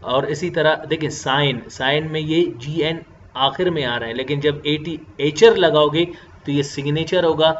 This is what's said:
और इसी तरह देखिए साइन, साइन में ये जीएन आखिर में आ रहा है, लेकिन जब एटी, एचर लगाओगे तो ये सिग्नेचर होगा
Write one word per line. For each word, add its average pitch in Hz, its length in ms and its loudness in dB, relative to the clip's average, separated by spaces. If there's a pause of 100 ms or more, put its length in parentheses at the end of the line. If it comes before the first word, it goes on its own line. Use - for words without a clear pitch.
और 135 220 0
इसी 151 240 -4
तरह 156 400 2
देखिए 156 200 -2
साइन, 135 600 0
साइन 143 380 -2
में 156 120 -4
ये 156 220 0 (160)
जीएन 151 440 -4 (340)
आखिर 139 340 0
में 160 140 -2
आ 120 140 -2
रहा 117 120 -6
है, 117 60 -6
लेकिन 135 240 -4
जब 143 260 0
एटी, 151 340 -4 (200)
एचर 151 380 6
लगाओगे 156 480 4 (400)
तो 147 60 -6
ये 143 120 2
सिग्नेचर 156 640 -2
होगा 156 340 4